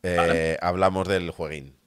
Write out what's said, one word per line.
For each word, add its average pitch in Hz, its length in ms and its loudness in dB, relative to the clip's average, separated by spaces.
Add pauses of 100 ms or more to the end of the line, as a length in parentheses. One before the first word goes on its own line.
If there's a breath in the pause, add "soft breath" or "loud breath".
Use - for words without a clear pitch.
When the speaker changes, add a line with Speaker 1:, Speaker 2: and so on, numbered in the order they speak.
Speaker 1:
eh, 90 140 0
Speaker 2:
Vale. 82 440 2
Speaker 1:
hablamos 92 460 2
del 90 220 0
jueguín. 73 460 -10 (120)